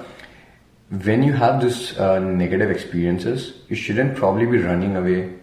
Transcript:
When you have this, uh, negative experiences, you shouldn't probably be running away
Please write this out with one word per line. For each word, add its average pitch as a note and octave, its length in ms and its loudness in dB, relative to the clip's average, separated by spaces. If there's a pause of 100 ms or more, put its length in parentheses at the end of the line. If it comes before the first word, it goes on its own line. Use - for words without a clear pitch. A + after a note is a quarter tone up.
(1040)
When A#2 180 4
you C#3+ 100 4
have B2 280 2
this, - 360 -2
uh, F#2+ 220 2
negative F#2 500 0
experiences, F2+ 840 -2 (160)
you A2 80 -4
shouldn't B2+ 400 -2
probably G2+ 280 2
be A#2+ 120 2
running F#2 400 0
away F2+ 460 0